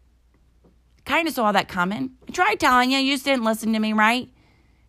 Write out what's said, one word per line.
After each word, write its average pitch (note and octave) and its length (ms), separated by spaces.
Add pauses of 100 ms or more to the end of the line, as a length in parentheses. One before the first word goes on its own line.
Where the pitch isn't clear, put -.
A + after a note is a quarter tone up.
(1040)
kinda D#4 280
saw A3 200
that G3 160
coming. G3+ 440 (160)
I - 40
tried G4 280
telling B3+ 320
you, C4+ 80
you C4+ 140
just C4+ 120
didn't C4+ 180
listen A3 300
to A3 60
me, G#3+ 140
right? A3+ 360 (600)